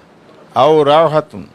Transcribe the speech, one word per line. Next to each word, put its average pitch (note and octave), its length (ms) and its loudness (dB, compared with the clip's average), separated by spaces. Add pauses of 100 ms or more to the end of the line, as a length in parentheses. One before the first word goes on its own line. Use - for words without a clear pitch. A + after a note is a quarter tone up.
(540)
আও D3 300 2
রাওহাতুন D3 720 -2